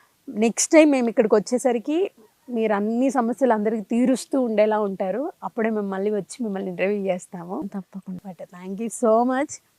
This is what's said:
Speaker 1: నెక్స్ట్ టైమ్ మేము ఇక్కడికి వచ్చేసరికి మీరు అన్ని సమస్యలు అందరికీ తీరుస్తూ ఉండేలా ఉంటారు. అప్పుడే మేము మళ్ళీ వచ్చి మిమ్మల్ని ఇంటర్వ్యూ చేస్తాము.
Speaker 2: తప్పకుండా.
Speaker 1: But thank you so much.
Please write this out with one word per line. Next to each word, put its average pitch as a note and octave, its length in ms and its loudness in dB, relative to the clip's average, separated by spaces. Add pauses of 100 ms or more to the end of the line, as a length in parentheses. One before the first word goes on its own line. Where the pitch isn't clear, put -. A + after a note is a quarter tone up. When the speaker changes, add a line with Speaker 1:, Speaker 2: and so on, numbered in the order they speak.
(280)
Speaker 1:
నెక్స్ట్ A3 440 0
టైమ్ D#4 180 8
మేము B3+ 180 2
ఇక్కడికి A3+ 260 4
వచ్చేసరికి B3 760 0 (400)
మీరు A3 220 0
అన్ని A3+ 380 0
సమస్యలు B3 420 0
అందరికీ G#3+ 300 0
తీరుస్తూ B3+ 600 0
ఉండేలా G#3+ 380 2
ఉంటారు. G3+ 520 -4 (120)
అప్పుడే A3 260 -2
మేము G#3+ 180 -2
మళ్ళీ G3 220 -2
వచ్చి G#3 340 -6
మిమ్మల్ని G3 260 -6
ఇంటర్వ్యూ F#3 280 -2
చేస్తాము. F#3+ 760 -6
Speaker 2:
తప్పకుండా. F#3+ 560 -12
Speaker 1:
But F3 160 -18
thank F#3+ 360 -12
you A3+ 100 -6 (120)
so A3+ 260 4
much. C4 220 -2 (260)